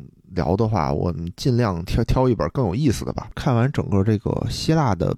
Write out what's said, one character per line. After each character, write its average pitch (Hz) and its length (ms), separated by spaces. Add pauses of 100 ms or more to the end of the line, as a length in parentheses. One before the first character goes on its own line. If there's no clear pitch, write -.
(320)
聊 87 220
的 110 140
话， 85 240
我 87 220
们 85 240
尽 127 180
量 101 300
挑， - 180
挑 131 240
一 123 80
本 76 140
更 135 160
有 90 100
意 135 160
思 - 140
的 62 80
吧。 - 200
看 131 220
完 117 160
整 - 180
个 98 140
这 107 140
个 - 320
希 - 240
腊 143 200
的 87 240